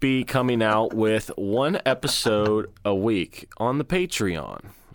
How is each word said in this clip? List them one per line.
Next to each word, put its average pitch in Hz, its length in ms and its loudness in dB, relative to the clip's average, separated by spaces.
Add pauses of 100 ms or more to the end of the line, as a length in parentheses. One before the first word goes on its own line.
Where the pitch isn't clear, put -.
be 131 220 2
coming 127 360 0
out 110 320 2
with 110 440 0
one 123 480 0
episode 107 840 0 (140)
a 104 100 2
week 98 640 0
on 123 220 0
the 147 80 -2
Patreon. 92 800 -2 (300)